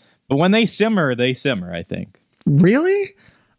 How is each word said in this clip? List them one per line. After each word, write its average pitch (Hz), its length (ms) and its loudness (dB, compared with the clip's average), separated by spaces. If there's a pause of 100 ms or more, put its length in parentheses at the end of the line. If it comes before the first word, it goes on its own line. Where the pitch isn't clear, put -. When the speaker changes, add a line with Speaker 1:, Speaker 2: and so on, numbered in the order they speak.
(300)
Speaker 1:
but 135 80 0
when 175 140 2
they 220 140 2
simmer, 180 500 0
they 123 180 0
simmer, 95 400 -4
I 85 100 -8
think. - 360 -12 (260)
Speaker 2:
Really? 285 680 2 (460)